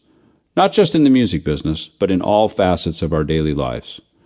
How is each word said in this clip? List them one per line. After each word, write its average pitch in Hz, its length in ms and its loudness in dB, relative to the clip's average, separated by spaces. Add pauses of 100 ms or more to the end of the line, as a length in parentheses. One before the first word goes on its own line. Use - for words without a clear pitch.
(540)
not 190 160 2
just 190 240 2
in 156 80 4
the 139 60 6
music 117 360 2
business, 78 440 -4
but 98 220 -2
in 92 100 0
all 107 260 2
facets 90 540 -2
of 80 140 -2
our 78 100 0
daily 78 300 -2
lives. 64 480 -8 (240)